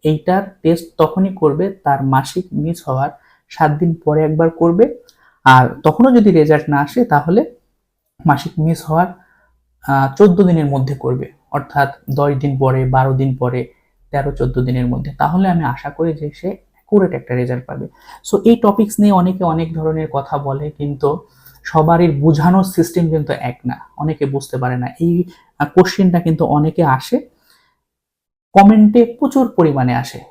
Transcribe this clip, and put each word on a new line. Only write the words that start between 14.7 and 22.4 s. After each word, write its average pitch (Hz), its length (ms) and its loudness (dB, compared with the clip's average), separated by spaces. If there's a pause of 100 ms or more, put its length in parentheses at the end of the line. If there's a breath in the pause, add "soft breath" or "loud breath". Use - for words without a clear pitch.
মধ্যে, 131 200 -6 (100)
তাহলে 170 320 0
আমি 165 100 0
আশা 127 340 -6
করি 165 160 -2
যে 156 140 -10 (120)
সে 180 100 -6 (260)
অ্যাকুরেট 190 440 0
একটা 123 220 -10
রেজাল্ট 127 280 -6
পাবে। 135 160 -12 (420 loud breath)
So - 80 -4 (140)
এই 233 60 6 (100)
টপিকস 208 360 0
নিয়ে 208 200 4
অনেকে 185 220 -2
অনেক 165 240 -2 (100)
ধরনের 156 380 -4
কথা 139 200 -6 (120)
বলে, 139 180 -6 (140)
কিন্তু 143 300 -4 (540 soft breath)
সবারই 170 440 2 (160)
বোঝানোর 165 400 2